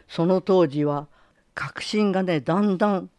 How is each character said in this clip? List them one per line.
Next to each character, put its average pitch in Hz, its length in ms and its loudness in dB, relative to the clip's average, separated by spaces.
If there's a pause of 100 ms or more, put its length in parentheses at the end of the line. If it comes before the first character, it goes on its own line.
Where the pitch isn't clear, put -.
そ 170 180 -4
の 185 160 2
当 185 260 4
時 147 180 -2
は 147 220 -4 (460)
革 - 280 -12
新 208 300 0
が 185 120 0
ね、 170 180 0
だ 170 180 0
ん 202 180 2
だ 208 100 0 (100)
ん 180 220 -10